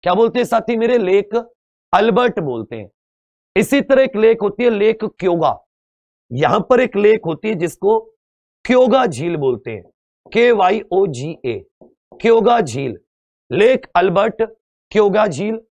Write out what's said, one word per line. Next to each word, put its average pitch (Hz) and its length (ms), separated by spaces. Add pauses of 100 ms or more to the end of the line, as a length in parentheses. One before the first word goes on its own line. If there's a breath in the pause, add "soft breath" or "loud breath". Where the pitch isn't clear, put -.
क्या 175 100
बोलते 226 240
हैं 240 80
साथी 226 300
मेरे? 233 220
लेक 202 360 (580)
अल्बर्ट 220 480
बोलते 117 360
हैं। 104 140 (680)
इसी 262 260
तरह 269 200
एक 262 140
लेक 220 260
होती 208 220
है 240 60
लेक 214 400
क्योगा। 170 460 (760)
यहां 151 320
पर 247 180
एक 254 160
लेक 208 300
होती 165 220
है 220 80
जिसको 185 420 (680)
क्योगा 254 420
झील 165 320
बोलते 127 320
हैं, 101 120 (500)
के 240 200
वाई 202 280 (120)
ओ 190 160
जी 143 360
ए, 95 140 (640)
क्योगा 226 400
झील, 127 380 (520)
लेक 220 360 (100)
अल्बर्ट, 196 460 (500)
क्योगा 208 340
झील। 202 340 (100)